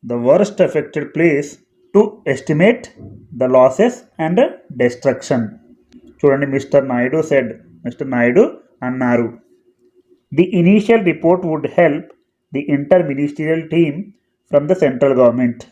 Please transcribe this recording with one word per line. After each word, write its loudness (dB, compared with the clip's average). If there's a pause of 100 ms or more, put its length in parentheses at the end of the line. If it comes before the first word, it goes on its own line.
(100)
the -6
worst 2 (100)
affected -6 (100)
place, 0 (440)
to 6 (340)
estimate 0 (560)
the 0
losses 4 (300)
and 0 (420)
destruction. -2 (800)
చూడండి, 0
మిస్టర్ 0
నాయుడు -2 (120)
said, 2 (380)
మిస్టర్ -10
నాయుడు 4 (440)
అన్నారు. -2 (1080)
The 4 (140)
initial 2 (100)
report 0 (100)
would -6 (120)
help 2 (500)
the -4 (140)
interministerial 0 (120)
team 0 (560)
from 2
the 2
central 0
government. 2 (120)